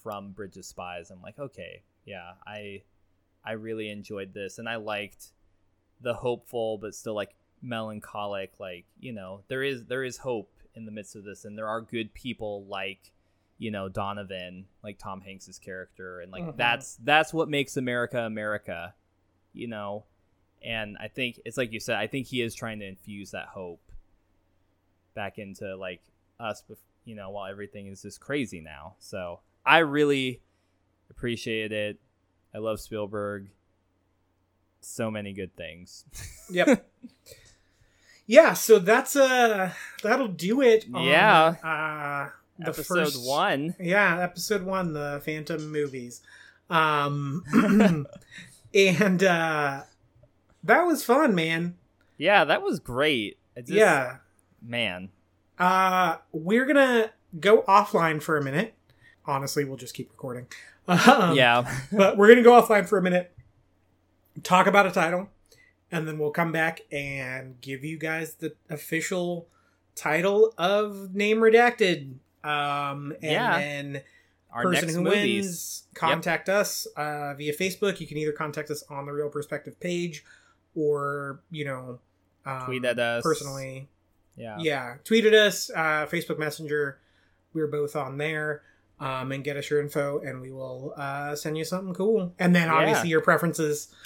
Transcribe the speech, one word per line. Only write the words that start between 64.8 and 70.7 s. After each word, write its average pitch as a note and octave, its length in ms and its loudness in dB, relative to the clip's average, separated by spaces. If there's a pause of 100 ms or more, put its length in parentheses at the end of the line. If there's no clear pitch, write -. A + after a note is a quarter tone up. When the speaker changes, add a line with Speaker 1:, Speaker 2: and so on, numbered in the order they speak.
Speaker 2:
a F3+ 40 0
title, F3+ 400 -2 (600)
and D#3+ 160 -4
then D#3 120 -8
we'll D3+ 120 -2
come E3+ 220 0
back D#3+ 300 -2 (100)
and C3 680 -8
give C3+ 220 -10
you D#3+ 120 -8
guys D#3+ 380 -6
the D#3 200 -10 (140)
official E3+ 800 -4 (480)
title G3 640 4
of G3 560 -2